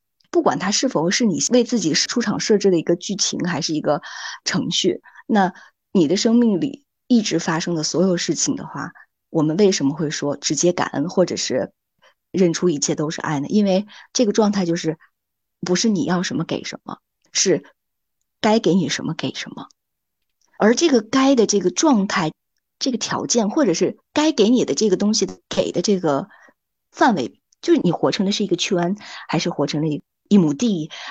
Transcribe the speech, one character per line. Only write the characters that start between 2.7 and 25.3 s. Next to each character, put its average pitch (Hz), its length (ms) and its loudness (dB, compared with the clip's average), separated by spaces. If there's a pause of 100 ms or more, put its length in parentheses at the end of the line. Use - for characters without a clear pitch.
的 175 60 4
一 156 40 0
个 170 140 0
剧 180 200 -6
情， - 260 -4
还 170 200 -4
是 165 120 -4
一 151 80 -4
个 147 200 0 (420)
程 - 280 -4
序， - 300 -2 (260)
那 196 260 2 (380)
你 175 160 4
的 170 100 0
生 226 180 2
命 233 240 4
里 - 260 -6 (220)
一 240 140 4
直 165 160 0
发 165 220 -2
生 175 160 -4
的 156 80 -2
所 147 200 0
有 185 140 2
事 170 160 -2
情 147 220 -2
的 - 100 -10
话， - 260 -10 (380)
我 160 140 0
们 156 140 0
为 202 140 6
什 160 140 0
么 139 100 0
会 151 140 -2
说 143 280 -4
直 - 180 -4
接 180 180 2
感 - 140 -2
恩， 180 220 -4
或 180 160 2
者 - 100 -4
是 - 360 -4 (600)
认 175 220 2
出 180 160 0
一 147 100 -2
切 160 160 -2
都 156 160 -4
是 - 100 -10
爱 151 180 -4
呢？ 139 100 -6
因 208 160 2
为 196 200 0 (280)
这 254 120 2
个 202 80 0
状 208 180 2
态 196 140 0
就 170 100 0
是 160 220 -4 (640)
不 180 140 0
是 226 140 0
你 190 160 0
要 180 180 0
什 - 120 -6
么 156 80 -2
给 - 200 -6
什 - 200 -12
么， - 160 -16 (320)
是 - 320 0 (800)
该 220 180 4
给 - 140 2
你 175 160 2
什 - 160 -6
么 156 80 -4
给 - 200 -6
什 - 200 -12
么。 - 140 -16 (880)
而 214 160 4
这 339 140 2
个 262 140 4
该 269 340 2
的 226 100 4
这 202 140 2
个 180 100 0
状 208 380 2
态、 170 240 -2 (480)
这 285 120 -4
个 233 60 -2
条 - 280 -6
件， 226 240 0
或 294 160 0
者 180 80 2
是 160 240 -2 (160)
该 302 180 2
给 226 180 2
你 240 140 4
的 131 100 -2
这 113 160 0
个 - 60 2
东 104 180 0
西 180 140 0 (220)